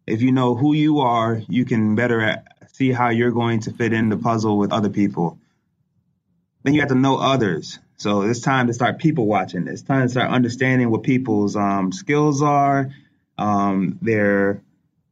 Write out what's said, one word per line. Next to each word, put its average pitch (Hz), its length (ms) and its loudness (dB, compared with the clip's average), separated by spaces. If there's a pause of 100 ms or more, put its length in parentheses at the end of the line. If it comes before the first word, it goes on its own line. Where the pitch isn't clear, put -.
If 110 140 -4
you 127 100 2
know 127 240 2
who 147 200 2
you 151 260 2
are, 113 480 0
you 123 160 0
can 110 300 0
better 117 260 0
a-, - 240 -2 (280)
see 131 200 0
how 123 160 0
you're 117 240 2
going 117 280 0
to 110 120 -8
fit 113 220 -2
in 113 160 0
the 98 80 0
puzzle 110 400 0
with 101 160 0
other 104 160 0
people. 90 480 -2 (1300)
Then 139 100 2
you 151 60 4
have 131 100 0
to 131 40 2
know 131 220 4
others. 107 640 -2 (180)
So 104 240 0
it's 117 200 0
time 131 260 0
to 120 80 -2
start 117 240 -2
people 147 260 0
watching. 92 440 -2
It's 76 120 -10
time 135 220 -2
to 123 80 0
start 123 200 -2
understanding 123 600 0
what 110 120 0
people's, 107 540 0
um, 98 360 0
skills 147 500 0
are, 139 480 2 (480)
um, 101 640 0
their, 101 580 0 (520)